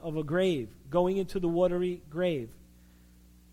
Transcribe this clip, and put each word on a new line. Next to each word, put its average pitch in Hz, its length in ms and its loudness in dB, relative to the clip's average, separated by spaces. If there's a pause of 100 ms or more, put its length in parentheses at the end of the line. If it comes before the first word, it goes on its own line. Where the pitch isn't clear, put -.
of 156 160 -4
a 156 60 -2
grave, 156 460 0 (200)
going 180 280 2
into 190 220 -2
the 175 80 0
watery 180 640 0
grave, 156 400 -2 (1040)